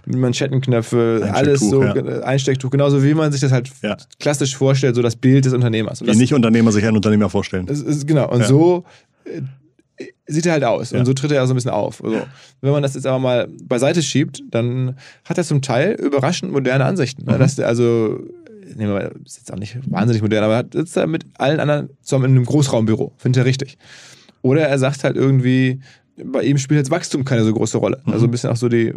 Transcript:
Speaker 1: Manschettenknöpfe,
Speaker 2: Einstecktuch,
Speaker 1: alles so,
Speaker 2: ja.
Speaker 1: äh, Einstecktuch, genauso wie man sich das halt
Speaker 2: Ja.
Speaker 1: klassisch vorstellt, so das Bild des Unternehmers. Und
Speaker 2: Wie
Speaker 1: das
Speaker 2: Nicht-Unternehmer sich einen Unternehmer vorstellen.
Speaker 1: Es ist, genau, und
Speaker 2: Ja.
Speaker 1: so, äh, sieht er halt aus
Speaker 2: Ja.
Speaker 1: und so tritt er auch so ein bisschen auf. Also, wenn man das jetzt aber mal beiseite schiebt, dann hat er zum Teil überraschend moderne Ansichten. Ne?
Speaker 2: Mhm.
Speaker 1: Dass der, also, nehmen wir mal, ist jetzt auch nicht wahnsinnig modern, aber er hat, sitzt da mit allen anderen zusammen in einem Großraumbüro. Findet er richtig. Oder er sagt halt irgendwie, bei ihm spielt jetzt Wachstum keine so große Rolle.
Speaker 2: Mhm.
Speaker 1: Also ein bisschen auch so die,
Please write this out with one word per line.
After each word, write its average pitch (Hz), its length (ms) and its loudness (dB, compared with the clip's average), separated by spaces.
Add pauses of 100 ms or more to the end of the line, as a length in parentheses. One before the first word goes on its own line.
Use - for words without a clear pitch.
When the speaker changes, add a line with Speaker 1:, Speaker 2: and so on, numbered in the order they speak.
Speaker 1:
Manschettenknöpfe, 123 1160 0
Speaker 2:
Einstecktuch, 101 140 -2
Speaker 1:
alles 139 240 2
so, 135 220 2
Speaker 2:
ja. 131 140 0
Speaker 1:
äh, 127 260 -4
Einstecktuch, 135 480 -2
genauso 139 320 2
wie 143 120 4
man 156 180 2
sich 135 100 -4
das 131 100 2
halt 120 180 0 (120)
Speaker 2:
Ja. 104 140 -4 (240)
Speaker 1:
klassisch 143 360 -2
vorstellt, 131 380 2
so 120 80 2
das 117 140 -2
Bild 131 300 4
des 131 60 2
Unternehmers. 113 480 -2
Und 117 60 -6
Speaker 2:
Wie 110 40 2
Speaker 1:
das 107 80 6
Speaker 2:
Nicht-Unternehmer 113 540 4
sich 104 120 2
einen 110 120 2
Unternehmer 104 340 2
vorstellen. 92 380 -4
Speaker 1:
Es 143 120 -4
ist, 143 260 -4
genau, 147 240 0
und 120 100 2
Speaker 2:
Ja. 107 60 2
Speaker 1:
so, 170 380 4 (400)
äh, 160 180 -12 (840)
sieht 156 200 -4
er 175 60 2
halt 147 120 0
aus 110 260 -2
Speaker 2:
Ja. - 80 -2
Speaker 1:
und 123 80 2
so 131 60 2
tritt 139 200 -2
er 135 100 2
auch 127 40 2
so 127 60 0
ein 131 40 0
bisschen 120 140 -2
auf. 104 320 -4
Also, 110 240 -4 (360)
wenn 139 100 0
man 147 100 0
das 135 120 -4
jetzt 135 120 -8
aber 131 120 0
mal 123 300 0 (160)
beiseite 139 380 0
schiebt, 135 480 -2
dann 123 460 -4 (280)
hat - 140 -4
er 170 60 -2
zum 147 180 0
Teil 135 300 0
überraschend 143 600 -2
moderne 135 320 0
Ansichten. 175 400 -4
Ne? 127 100 0
Speaker 2:
Mhm. 127 40 0
Speaker 1:
Dass - 180 4
der, - 120 -2
also, 117 500 0 (560)
nehmen 104 180 -4
wir - 20 -2
mal, 85 200 -6 (100)
ist - 140 -20
jetzt - 120 -20
auch - 60 -10
nicht 107 220 -12 (120)
wahnsinnig 110 300 0
modern, 104 240 0
aber 110 100 2
er 120 40 0
hat, - 160 -6
sitzt 160 240 -4
da 165 80 0
mit 160 180 -4 (140)
allen 143 220 0
anderen 147 280 -2 (140)
zusammen 135 240 0
in 135 60 2
einem 127 120 4
Großraumbüro. 120 720 0
Findet 127 260 0
er 117 40 2
richtig. 135 320 -4 (640)
Oder 143 260 2
er 139 100 0
sagt 131 260 -2
halt 135 120 -2
irgendwie, 131 640 2 (420)
bei 127 200 -4
ihm 139 160 2
spielt 147 200 0
jetzt 135 120 -2
Wachstum 147 340 -2
keine 117 200 2
so 110 100 2
große 110 240 -2
Rolle. 101 260 -2
Speaker 2:
Mhm. 107 80 0
Speaker 1:
Also 113 140 2
ein 120 40 2
bisschen 120 200 -4
auch 120 60 0
so 120 120 -2
die, 117 280 0